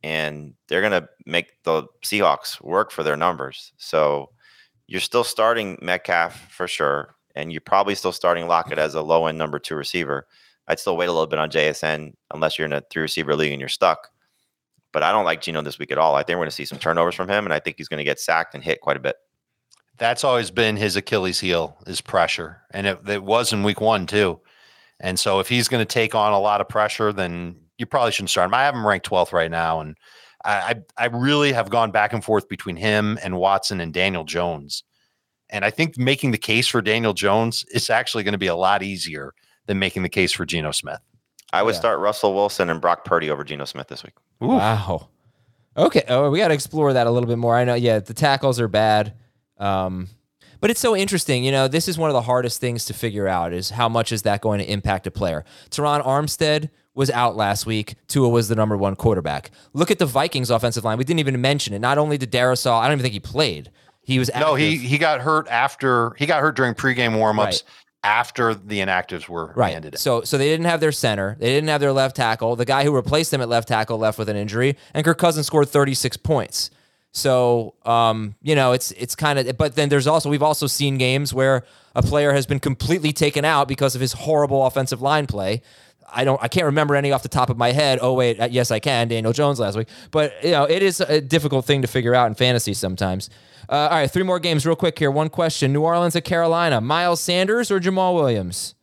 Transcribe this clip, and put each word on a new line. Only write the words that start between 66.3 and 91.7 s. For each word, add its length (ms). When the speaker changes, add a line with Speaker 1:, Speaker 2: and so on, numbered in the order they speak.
Speaker 2:
hurt 140
during 180
pregame 440
warmups 280
Speaker 3:
Right. 180
Speaker 2:
after 520
the 240
inactives 480
were 280
Speaker 3:
Right. 180
Speaker 2:
handed 220
in. 40
Speaker 3:
So, 240
so 160
they 80
didn't 180
have 140
their 140
center. 460
They 100
didn't 200
have 120
their 120
left 220
tackle. 400
The 100
guy 180
who 120
replaced 360
them 100
at 80
left 180
tackle 300
left 200
with 120
an 80
injury, 400
and 120
Kirk 140
Cousins 260
scored 240
thirty-six 480
points. 540
So, 640
um, 580
you 120
know, 180
it's, 180
it's 240
kinda, 400
but 200
then 140
there's 180
also, 220
we've 140
also 240
seen 320
games 340
where 300
a 80
player 280
has 140
been 140
completely 520
taken 320
out 240
because 280
of 60
his 120
horrible 540
offensive 340
line 240
play. 380
I 140
don't, 200
I 40
can't 200
remember 280
any 160
off 120
the 60
top 200
of 80
my 140
head. 320
Oh, 100
wait, 260
uh, 120
yes, 200
I 80
can. 280
Daniel 260
Jones 260
last 160
week. 120
But, 220
you 80
know, 140
it 180
is 160
a 200
difficult 460
thing 160